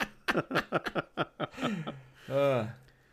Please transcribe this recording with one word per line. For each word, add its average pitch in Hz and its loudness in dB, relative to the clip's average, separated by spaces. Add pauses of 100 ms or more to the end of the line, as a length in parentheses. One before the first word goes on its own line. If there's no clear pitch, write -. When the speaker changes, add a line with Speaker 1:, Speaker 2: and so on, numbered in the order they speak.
(280)
Speaker 1:
<laughs> - -2 (960)
Speaker 2:
Uh. 131 4 (460)